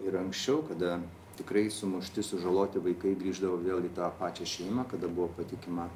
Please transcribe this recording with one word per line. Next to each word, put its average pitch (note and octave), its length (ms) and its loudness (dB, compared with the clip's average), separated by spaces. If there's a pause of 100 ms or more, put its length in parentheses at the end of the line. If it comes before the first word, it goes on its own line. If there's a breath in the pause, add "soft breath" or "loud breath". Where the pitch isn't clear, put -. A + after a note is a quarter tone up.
ir F#2 160 0
anksčiau, F#2+ 440 2
kada F2 360 0 (340)
tikrai G#2 360 2
sumušti, F#2+ 540 -2
sužaloti F#2+ 600 2
vaikai F2+ 320 4
grįždavo F2+ 420 0
vėl F2+ 300 0
į E2 80 -4
tą F2 180 0
pačią F2+ 320 -4
šeimą, G#2+ 420 -2
kada F2 220 -2
buvo E2+ 240 0
patikima F2 640 -4